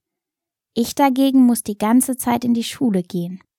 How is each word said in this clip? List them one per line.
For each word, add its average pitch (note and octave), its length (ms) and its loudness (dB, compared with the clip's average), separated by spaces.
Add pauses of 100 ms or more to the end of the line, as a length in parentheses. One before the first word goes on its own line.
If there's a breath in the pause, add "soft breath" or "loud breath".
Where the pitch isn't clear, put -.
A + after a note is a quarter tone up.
(760)
Ich A#3 200 -2
dagegen C4+ 520 4
muss A#3+ 160 2
die G#3 160 -8
ganze B3 380 0
Zeit A#3+ 280 -4
in A#3+ 80 0
die A#3 120 -2
Schule G3+ 380 -2
gehen. F3+ 400 -8 (160)